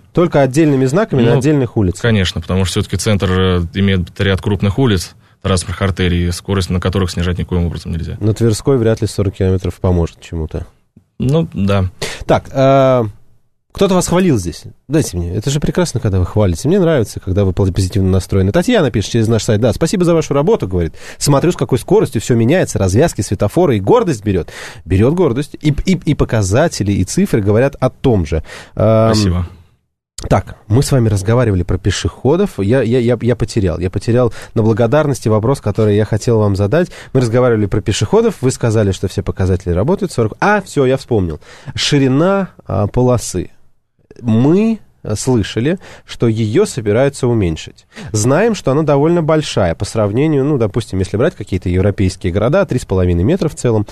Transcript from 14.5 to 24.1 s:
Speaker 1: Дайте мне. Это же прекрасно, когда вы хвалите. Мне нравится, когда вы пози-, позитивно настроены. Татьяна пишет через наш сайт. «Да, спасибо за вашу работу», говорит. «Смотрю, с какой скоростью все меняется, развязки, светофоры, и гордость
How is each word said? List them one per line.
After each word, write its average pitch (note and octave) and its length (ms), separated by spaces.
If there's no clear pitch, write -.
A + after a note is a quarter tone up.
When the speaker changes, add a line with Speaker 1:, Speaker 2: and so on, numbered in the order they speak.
Speaker 1:
Дайте - 280
мне. F2 200
Это A2 160
же D3 80
прекрасно, D#3+ 400
когда F#2+ 200
вы F2 60
хвалите. G2+ 420
Мне - 120
нравится, D#3+ 400
когда G2 260
вы F#2 80
пози-, F#2+ 180
позитивно F#2+ 380
настроены. F#2+ 420
Татьяна F3 380
пишет G#2+ 220
через A2+ 160
наш A2+ 160
сайт. G#2 180
«Да, A#2 120
спасибо E3+ 300
за E3 120
вашу D#3 180
работу», D3 340
говорит. F2 280
«Смотрю, C#3+ 320
с - 40
какой C3 220
скоростью F3 420
все B2 160
меняется, A#2+ 440
развязки, G2 420
светофоры, A2 560
и - 20
гордость D3+ 460